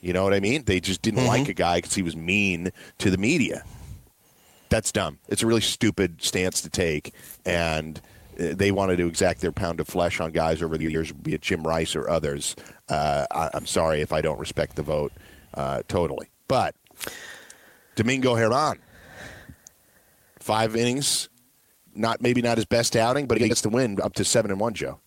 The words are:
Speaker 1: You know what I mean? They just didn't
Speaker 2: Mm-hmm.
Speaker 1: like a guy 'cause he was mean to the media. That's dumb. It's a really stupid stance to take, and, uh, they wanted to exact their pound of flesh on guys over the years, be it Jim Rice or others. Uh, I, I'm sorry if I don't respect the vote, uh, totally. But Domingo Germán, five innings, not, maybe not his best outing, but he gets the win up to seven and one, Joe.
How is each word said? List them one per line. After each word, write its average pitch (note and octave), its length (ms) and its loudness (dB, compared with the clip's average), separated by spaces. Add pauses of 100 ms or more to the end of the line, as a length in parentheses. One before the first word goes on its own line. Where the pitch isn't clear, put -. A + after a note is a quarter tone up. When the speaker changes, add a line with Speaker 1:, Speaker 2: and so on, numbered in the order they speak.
Speaker 1:
You F2+ 100 -4
know F2+ 140 2
what G2 80 4
I G2+ 80 4
mean? B2 240 0
They F#2+ 160 2
just F#2 200 -4
didn't A2+ 200 2
Speaker 2:
Mm-hmm. B2 80 4
Speaker 1:
like C3+ 180 2
a F2+ 60 -6
guy F2 260 2
'cause - 160 -6
he G2 60 -2
was E2 160 -2
mean F2+ 560 0 (240)
to G#2+ 120 2
the F#2 80 2
media. G#2+ 460 0 (1040)
That's A2 220 0
dumb. E2 360 -2
It's G2+ 160 -2
a - 20 2
really A2+ 160 4
stupid F#2+ 640 0
stance F#2 380 0
to E2 80 -12
take, D#2+ 440 -2 (320)
and, D#2+ 560 0 (380)
uh, E2 140 -2
they G2 180 2
wanted F#2+ 260 2
to F2 100 2
exact E2+ 340 0
their E2+ 100 -2
pound E2+ 280 -4
of D#2+ 80 -4
flesh F2 320 0
on D#2+ 120 -4
guys D#2+ 320 0
over D#2+ 160 -2
the D#2 100 -2
years, D#2+ 220 -2
be D#2 240 -6
it D#2 60 -6
Jim F2 200 -2
Rice D#2+ 340 0
or D2 140 -4
others. D2 460 -2 (340)
Uh, D2 400 0
I, D#2 240 -2
I'm D2+ 140 -6
sorry D#2+ 340 2
if D#2 100 -4
I D#2 100 0
don't D2+ 180 -2
respect - 360 -4
the D#2 60 -6
vote, D2 320 -2 (400)
uh, C2+ 340 -4
totally. D#2+ 420 -2 (180)
But A2+ 260 0 (1200)
Domingo B2+ 400 2
Germán, A#2 440 2 (1600)
five A2 360 0
innings, B2 540 0 (640)
not, A2+ 260 0
maybe B2 220 2
not A#2 160 2
his A2 80 0
best A#2 300 2
outing, B2+ 320 2
but A2+ 120 2
he A2+ 80 4
gets A2+ 140 0
the A2 80 0
win A2 320 0
up G#2 140 -2
to F#2+ 100 0
seven G#2+ 240 2
and G2 100 -2
one, A2 140 0
Joe. C#2+ 340 -6